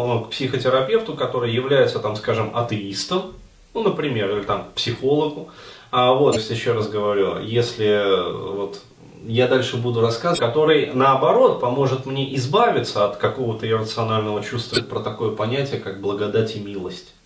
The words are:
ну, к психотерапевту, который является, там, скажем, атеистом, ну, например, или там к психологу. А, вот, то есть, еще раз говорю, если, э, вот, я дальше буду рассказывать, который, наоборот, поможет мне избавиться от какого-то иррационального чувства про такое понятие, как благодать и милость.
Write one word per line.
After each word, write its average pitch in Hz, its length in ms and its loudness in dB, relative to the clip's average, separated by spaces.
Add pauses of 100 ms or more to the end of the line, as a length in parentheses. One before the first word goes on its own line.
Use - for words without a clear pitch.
ну, 120 180 0
к - 60 -14
психотерапевту, 147 840 0
который 120 380 -2
является, 127 460 4
там, 107 160 -2
скажем, 110 400 -2
атеистом, 110 800 -4 (400)
ну, 226 80 -2
например, 143 540 0
или 101 60 -4
там 98 220 -4
к - 100 -18
психологу. 139 760 -2 (400)
А, 127 220 4
вот, 135 220 6
то 110 40 0
есть, 110 120 -4
еще 113 240 0
раз 104 140 -2
говорю, 101 520 0
если, 113 460 0
э, 98 460 2
вот, 98 500 -8 (440)
я 120 220 2
дальше 127 300 0
буду 117 220 -2
рассказывать, 135 380 2
который, 151 560 4
наоборот, 165 640 4
поможет 131 460 0
мне 135 300 -4
избавиться 139 680 2
от 101 120 -2
какого-то 113 520 -4
иррационального 110 760 -2
чувства 120 380 -4
про - 180 -8
такое 110 300 -4
понятие, 120 500 -2
как 98 200 -10
благодать 104 540 0
и 104 60 -8
милость. 101 540 -10 (120)